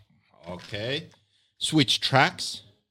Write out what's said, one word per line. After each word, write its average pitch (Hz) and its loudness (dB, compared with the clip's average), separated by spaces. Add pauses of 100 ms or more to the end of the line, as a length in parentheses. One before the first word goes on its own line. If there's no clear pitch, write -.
(480)
Okay. 110 -8 (480)
Switch - 2
tracks. - 2 (300)